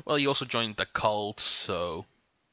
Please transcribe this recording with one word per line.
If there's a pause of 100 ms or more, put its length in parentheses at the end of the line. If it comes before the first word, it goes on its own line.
Well,
you
also
joined
the
cult,
so, (480)